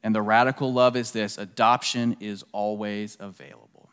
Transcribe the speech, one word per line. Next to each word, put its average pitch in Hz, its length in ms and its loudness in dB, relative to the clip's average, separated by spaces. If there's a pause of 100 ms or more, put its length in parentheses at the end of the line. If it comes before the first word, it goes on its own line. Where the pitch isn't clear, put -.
And 110 120 0
the 107 80 0
radical 127 500 2
love 123 240 4
is 117 140 -4
this: 107 260 -4
adoption 117 800 0
is 101 340 -10
always 104 680 -6
available. 67 720 -20